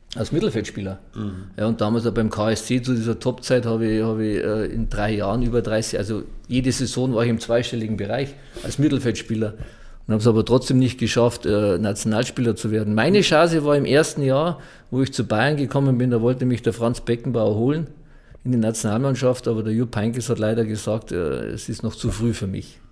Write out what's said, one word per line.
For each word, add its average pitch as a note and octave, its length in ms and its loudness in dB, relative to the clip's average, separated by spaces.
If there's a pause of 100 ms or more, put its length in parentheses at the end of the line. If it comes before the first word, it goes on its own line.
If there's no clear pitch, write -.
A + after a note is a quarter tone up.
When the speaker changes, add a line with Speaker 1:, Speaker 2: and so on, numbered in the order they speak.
(160)
Speaker 1:
als A2+ 160 -4
Mittelfeldspieler. G#2+ 680 -2 (160)
Speaker 2:
Mhm. G#2 160 -6 (260)
Speaker 1:
Ja, G#2 80 -2
und A2+ 160 0
damals A2 240 0
auch A2+ 60 0
beim A2 180 0
K G#2+ 220 0
S - 160 -2
C B2+ 120 0
zu B2+ 140 -2
dieser A2+ 260 -2
Topzeit B2+ 460 0
habe A2+ 220 0
ich, A2 160 2
habe A2 200 0
ich, G#2+ 200 0
äh, G#2+ 240 0
in A2+ 240 -2
drei G#2 240 0
Jahren G2+ 260 0
über A#2+ 220 0
dreißig, A2 340 -2
also G#2 240 -2 (260)
jede B2 240 0
Saison B2+ 440 -2
war A2+ 80 2
ich A#2+ 80 2
im A2+ 80 0
zweistelligen A2+ 580 -2
Bereich A2+ 380 -4 (280)
als F#2 140 -6
Mittelfeldspieler A#2 760 0 (500)
und G#2+ 80 0
hab's A2 140 4
aber A2 180 6
trotzdem B2+ 320 4
nicht B2+ 220 2
geschafft, A#2 480 2
äh, G2+ 320 2
Nationalspieler G#2+ 760 0
zu - 140 -4
werden. G#2+ 240 0
Meine D#3+ 280 4
Chance E3 440 4
war D3 100 4
im C#3 100 2
ersten D3+ 360 2
Jahr, C#3+ 380 2 (320)
wo B2+ 100 2
ich C3 100 0
zu B2 120 -2
Bayern A#2+ 340 2
gekommen C#3 400 2
bin, B2 140 2
da A2+ 100 2
wollte B2+ 240 2
mich B2 160 0
der A2+ 120 0
Franz A#2 280 -2
Beckenbauer A#2 540 0
holen C#3 320 0 (560)
in B2+ 80 -2
die B2 80 2
Nationalmannschaft, A#2+ 880 0
aber A2+ 160 -2
der A2 100 -2
Jupp A#2+ 220 0
Heynckes A#2 340 -2
hat A2+ 80 0
leider A2 280 0
gesagt, G#2+ 460 -4
äh, C2+ 360 -2
es D#2 200 -10
ist A2 140 -8
noch A2 140 -4
zu A2+ 160 -4
früh A2 240 0
für G2+ 100 -6
mich. - 340 -8 (120)